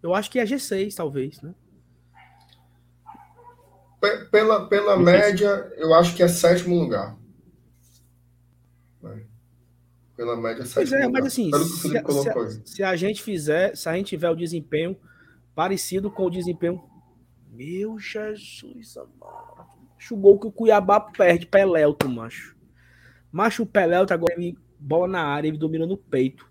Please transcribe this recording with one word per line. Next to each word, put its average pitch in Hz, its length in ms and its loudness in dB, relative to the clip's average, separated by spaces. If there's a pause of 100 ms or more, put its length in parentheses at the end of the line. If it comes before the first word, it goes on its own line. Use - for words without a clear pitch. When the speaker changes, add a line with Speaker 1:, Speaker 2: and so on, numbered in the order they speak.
Speaker 1:
Eu 170 120 -2
acho 208 160 -2
que 254 100 -2
é 226 60 0
G 269 120 -2
seis, 196 360 -4
talvez, 143 480 -6
né? 165 120 -16 (2500)
Speaker 2:
Pe-, - 300 -2
pela, 214 380 4
pela 202 280 2
Speaker 3:
G 180 80 4
seis. - 0 -
Speaker 2:
média, 196 720 4
eu 160 180 2
acho 170 200 6
que 190 80 2
é 170 60 6
sétimo 175 520 2
lugar. 107 360 -4 (3000)
Pela 120 180 -6
média, 117 280 -6
é - 40 -10
Speaker 1:
Pois - 40 -12
Speaker 2:
sétimo 269 260 0
Speaker 1:
é, 277 100 2
Speaker 2:
lugar. 262 140 0
Speaker 1:
mas 269 120 0
assim, 208 180 -2
Speaker 2:
Pelo 147 140 2
que 170 60 -4
o - 40 -10
Speaker 1:
se - 80 -10
Speaker 2:
Felipe 160 160 -2
Speaker 1:
a, - 20 0
se 139 280 0
a, - 40 -4
Speaker 2:
colocou 120 120 -4
aí. 110 200 -10
Speaker 1:
se - 180 -8
a 190 140 0
gente 196 260 -4
fizer, 170 540 -2
se - 120 -8
a 165 60 -4
gente 196 140 -4
tiver 170 220 -2
o 165 60 0
desempenho 165 600 -6 (580)
parecido 185 560 -4
com 190 140 -4
o 180 60 0
desempenho... 175 520 -6 (680)
Meu 185 460 -10
Jesus 214 1000 -14
amado. - 720 -20 (280)
Macho, - 200 -12
o 208 40 -6
gol 196 200 8
que 220 80 -8
o 208 60 -8
Cuiabá 208 480 4
perde, 175 460 2
Pelé, 190 360 2 (260)
macho. 117 480 -12 (720)
Macho, 208 320 0
o 208 40 -2
Pelé 175 300 2
agora, 175 420 2
ele 175 180 -6 (220)
bola 160 280 0
na 185 160 -2
área, 147 260 -2
ele 151 100 -4
domina 160 280 -2
no 190 100 -4
peito. - 540 -4